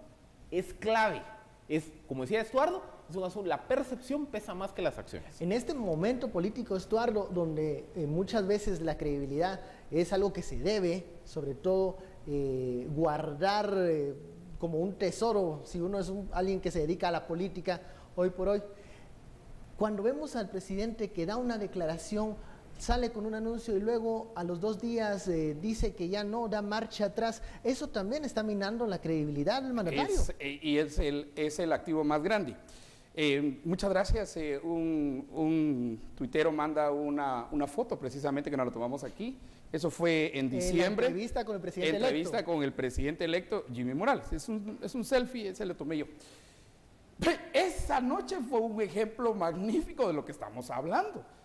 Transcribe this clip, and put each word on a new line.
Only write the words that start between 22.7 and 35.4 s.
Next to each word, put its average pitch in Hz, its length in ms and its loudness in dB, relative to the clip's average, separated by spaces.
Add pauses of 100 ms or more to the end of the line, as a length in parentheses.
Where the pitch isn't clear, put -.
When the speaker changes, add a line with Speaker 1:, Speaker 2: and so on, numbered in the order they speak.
Speaker 2:
sale 240 320 2
con 214 140 -6
un 220 100 -4
anuncio 226 420 -2
y - 20 2
luego 226 560 0
a 175 80 -4
los 175 160 -2
dos 208 220 -2
días, 214 460 -2
eh, 160 340 2
dice 220 340 0
que 175 140 -2
ya 202 140 -2
no 226 240 -2
da 208 140 0
marcha 214 440 -2
atrás, 226 360 0 (220)
eso 269 260 2
también 226 360 -2
está 220 180 0
minando 214 440 0
la 185 120 0
credibilidad 156 640 2
del 262 120 -2
mandatario. 226 420 2
Speaker 3:
Es, - 240 6
eh, 143 220 -4
y 147 160 4
es 143 220 2
el, 147 360 0
es 151 240 0
el 165 140 2
activo 156 300 2
más 147 200 4
grande. 180 320 2 (600)
Eh, 143 500 2
muchas 180 240 2
gracias. 190 480 4
Eh, 147 260 -2
un, 160 680 0
un 151 680 2 (160)